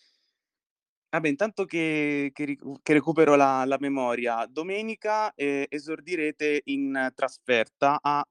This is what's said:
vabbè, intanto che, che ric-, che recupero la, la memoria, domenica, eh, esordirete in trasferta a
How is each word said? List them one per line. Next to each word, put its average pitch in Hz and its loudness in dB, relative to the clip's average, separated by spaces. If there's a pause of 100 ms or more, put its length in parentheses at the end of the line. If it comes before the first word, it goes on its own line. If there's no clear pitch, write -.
(1080)
vabbè, 160 -2
intanto 190 -2
che, 147 -2
che 147 -8
ric-, 139 -12
che 156 2
recupero 151 6
la, 135 4
la 135 0
memoria, 120 -2
domenica, 214 -4
eh, 139 -2
esordirete 151 -4
in 135 -2
trasferta 131 0
a 143 0